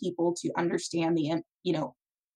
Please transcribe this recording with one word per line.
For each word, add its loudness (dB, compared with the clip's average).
people 2
to -2
understand 0
the 2
im-, 0
you 0
know, -2